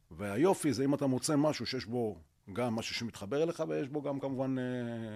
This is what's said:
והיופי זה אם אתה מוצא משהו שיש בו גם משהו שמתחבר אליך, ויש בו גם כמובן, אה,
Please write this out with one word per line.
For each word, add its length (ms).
והיופי 640
זה 120
אם 80
אתה 140
מוצא 280
משהו 300
שיש 200
בו 340
גם 220
משהו 200
שמתחבר 480
אליך, 240
ויש 220
בו 120
גם 180
כמובן, 400
אה, 40